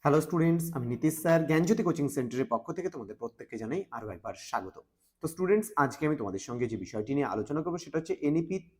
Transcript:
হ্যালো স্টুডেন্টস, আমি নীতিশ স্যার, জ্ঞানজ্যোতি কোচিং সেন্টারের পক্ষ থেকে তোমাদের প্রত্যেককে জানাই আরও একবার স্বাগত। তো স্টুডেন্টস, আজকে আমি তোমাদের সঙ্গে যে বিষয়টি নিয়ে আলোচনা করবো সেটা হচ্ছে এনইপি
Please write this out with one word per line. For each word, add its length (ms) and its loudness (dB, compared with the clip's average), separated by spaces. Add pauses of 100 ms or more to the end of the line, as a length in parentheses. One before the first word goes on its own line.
হ্যালো 160 6
স্টুডেন্টস, 520 4
আমি 140 -4
নীতিশ 320 2
স্যার, 280 6
জ্ঞানজ্যোতি 360 4
কোচিং 260 2
সেন্টারের 400 -2
পক্ষ 220 -2
থেকে 180 -4
তোমাদের 260 -12
প্রত্যেককে 420 -12
জানাই 240 -4 (100)
আরও 180 -8
একবার 280 -10
স্বাগত। 400 -6 (460)
তো 40 -6
স্টুডেন্টস, 480 2
আজকে 300 2
আমি 100 2
তোমাদের 240 -4
সঙ্গে 280 -4
যে 100 -4
বিষয়টি 360 -6
নিয়ে 200 0
আলোচনা 280 -2
করবো 160 -4
সেটা 200 -6
হচ্ছে 240 -2
এনইপি 360 2 (220)